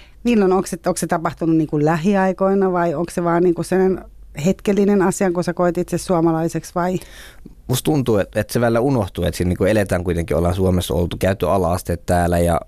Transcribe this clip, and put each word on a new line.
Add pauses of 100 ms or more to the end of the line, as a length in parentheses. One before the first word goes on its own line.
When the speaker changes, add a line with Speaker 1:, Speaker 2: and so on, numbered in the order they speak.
(240)
Speaker 1:
milloin,
onko
se,
onko
se
tapahtunut
niinku
lähiaikoina
vai
onko
se
vaan
niinku
sellainen (420)
hetkellinen
asia,
kun
sä
koet
itse
suomalaiseksi
vai? (680)
Speaker 2:
Musta
tuntuu,
että,
että
se
välillä
unohtuu,
että
siinä
niinku
eletään
kuitenkin,
ollaan
Suomessa
oltu,
käyty
ala-asteet
täällä
ja